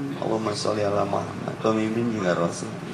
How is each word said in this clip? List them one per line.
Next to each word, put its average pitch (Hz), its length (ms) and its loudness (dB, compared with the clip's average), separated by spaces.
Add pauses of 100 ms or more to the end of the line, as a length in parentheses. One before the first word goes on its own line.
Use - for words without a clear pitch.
(200)
Allahumma 110 360 0
sholli 104 280 0
ala 101 240 2
Muhammad. - 560 -4
Pemimpin 110 480 2
juga 95 240 2
Rasul. - 360 -2 (220)